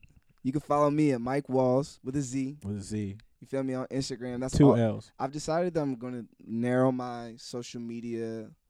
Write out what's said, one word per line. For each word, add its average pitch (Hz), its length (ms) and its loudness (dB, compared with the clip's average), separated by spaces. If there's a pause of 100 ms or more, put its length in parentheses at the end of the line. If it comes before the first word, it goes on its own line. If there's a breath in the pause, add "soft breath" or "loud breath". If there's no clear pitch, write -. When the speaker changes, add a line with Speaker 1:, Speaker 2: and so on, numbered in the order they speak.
(440)
Speaker 1:
You 131 80 0
can 147 80 -2
follow 147 300 4
me 151 220 4
at 120 80 0
Mike 131 280 -2
Walls 131 540 2
with 131 140 -4
a 147 40 0
Z. 135 440 -4
Speaker 2:
With 104 140 -4
a - 40 -8
Z. 104 340 -4 (240)
Speaker 1:
You - 60 -20
feel 135 160 -4
me? 131 120 -2
On 131 140 -4
Instagram. 123 520 -6
That's 131 160 -2
Speaker 2:
Two 143 140 10
Speaker 1:
all. 123 60 6
Speaker 2:
L's. 107 420 0
Speaker 1:
I've 135 140 -4
decided 160 420 -2
that 160 60 0
I'm 139 160 -2
gonna 123 280 -10 (200)
narrow 123 460 2
my 120 460 -6
social 120 440 -12
media 117 680 -8 (220)